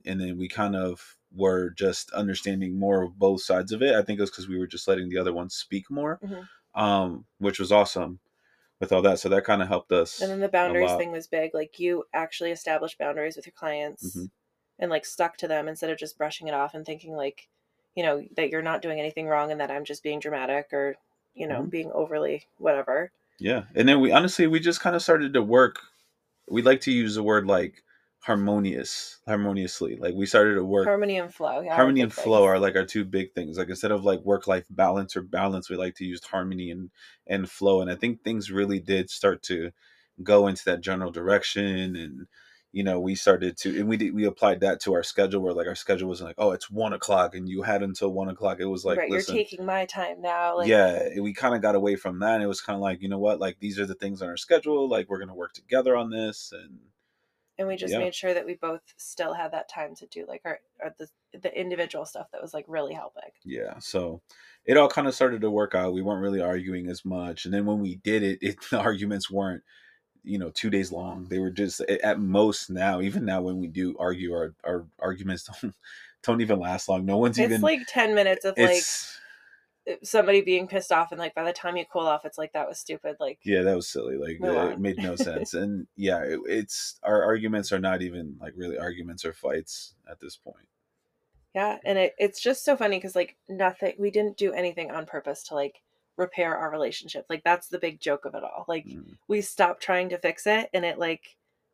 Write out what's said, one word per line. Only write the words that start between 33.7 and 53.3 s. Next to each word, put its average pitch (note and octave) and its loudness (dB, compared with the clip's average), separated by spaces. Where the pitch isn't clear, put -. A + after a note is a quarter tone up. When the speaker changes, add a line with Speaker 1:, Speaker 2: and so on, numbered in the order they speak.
Speaker 1:
of, G2 0
like, F#2+ 4
work-life F#2+ 0
balance F#2+ 0
or F#2 -2
balance, F#2 -2
we F#2 -6
like F2+ -4
to F#2 -8
use F2+ -8
harmony F#2 -6
and, F2+ -12
and G2 -2
flow. G2 4
And F2+ -2
I F2+ -2
think A#2 -4
things G#2+ -4
really G2 0
did F#2 0
start F#2+ 2
to E2+ -4
go G2+ 8
into F#2+ -2
that F2 0
general F#2 -4
direction. F#2 0
And, D#2 -12
you G2 -4
know, F#2 0
we F#2+ -2
started F#2 4
to, F#2+ -2
and G#2 0
we A2 2
did, G2+ -2
we G#2+ 0
applied F#2+ 2
that E2+ 2
to G2 0
our E2+ 2
schedule G2 0
where, F2+ -2
like, E2+ -2
our F2 -6
schedule F#2 -2
wasn't F2 -8
like, - -16
"Oh, G#2 4
it's - -6
one G#2+ -2
o'clock F#2+ 2
and F#2 -8
you F#2+ -4
had G2+ 0
until G2 -2
one F#2+ -4
o'clock." F#2 -4
It F#2 -4
was F#2+ -6
like, F#2+ 2
Speaker 2:
Right, D3+ -4
you're G3 0
Speaker 1:
"Listen." F#3+ -2
Speaker 2:
taking F#3+ -6
my F#3+ -2
time F3+ -8
now, F3 0
like C#3 6
Speaker 1:
Yeah, F#2 6
and F2+ -2
we G#2 -4
kinda A#2+ 2
got G#2 4
away G2+ 2
from F#2 -8
that. A2 2
And G#2+ 0
it G2+ 0
was G2 -4
kinda G2+ -6
like, F#2+ -2
you G2 -6
know G2 -4
what? G#2 2